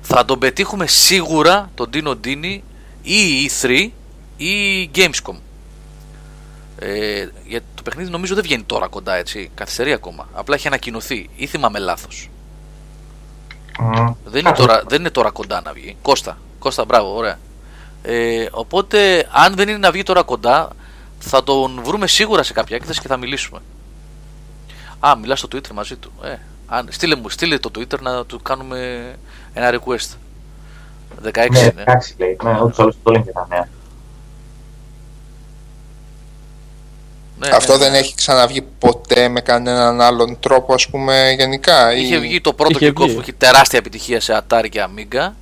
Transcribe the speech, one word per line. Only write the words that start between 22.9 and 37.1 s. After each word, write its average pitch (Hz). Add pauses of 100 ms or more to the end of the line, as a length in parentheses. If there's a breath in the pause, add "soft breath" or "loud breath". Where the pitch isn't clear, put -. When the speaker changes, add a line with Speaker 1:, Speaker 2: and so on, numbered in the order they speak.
Speaker 1:
και -
θα 131
μιλήσουμε. 127 (1400 loud breath)
Α, 139
μιλάς 113
στο 127
Twitter 135
μαζί 104
του. - (120)
Ε, 143 (300)
αν, 120
στείλε 160
μου, 113
στείλε 160
το -
Twitter 123
να 127
του 117
κάνουμε 127 (440 soft breath)
ένα 120
request. 123 (1120 soft breath)
Δεκαέξι 120
Speaker 2:
Ναι, 120
Speaker 1:
είναι. 113
Speaker 2:
δεκαέξι 123
λέει. 92
Ναι, 117 (120)
ούτως 120
ή 113
άλλως 110
το 113
λένε 113
και -
τα 90
νέα. 87 (3750)